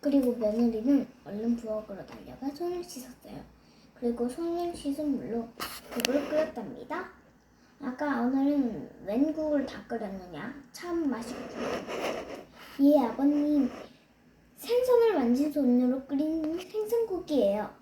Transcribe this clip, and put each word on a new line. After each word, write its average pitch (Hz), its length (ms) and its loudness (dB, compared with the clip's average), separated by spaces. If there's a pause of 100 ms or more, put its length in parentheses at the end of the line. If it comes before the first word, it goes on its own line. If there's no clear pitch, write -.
그리고 277 340 4
며느리는 226 680 2 (200)
얼른 220 320 -2
부엌으로 214 480 -8
달려가 - 500 -10
손을 349 280 -4
씻었어요. 247 600 -16 (560)
그리고 240 300 -2
손을 339 460 -2
씻은 285 420 -2
물로 233 320 -4 (420)
국을 254 380 0
끓였답니다. 311 800 -4 (720)
"아까 254 400 -2
오늘은 269 680 0 (160)
웬 269 280 2
국을 302 320 0
다 - 220 -12
끓였느냐? 196 840 -10
참 339 380 -2
맛있구나." - 600 -6 (1120)
"예, 285 180 10
아버님. 285 680 4 (880)
생선을 466 580 4
만진 269 360 4
손으로 254 540 4
끓인 311 520 0
생선국이에요." 359 1120 0 (120)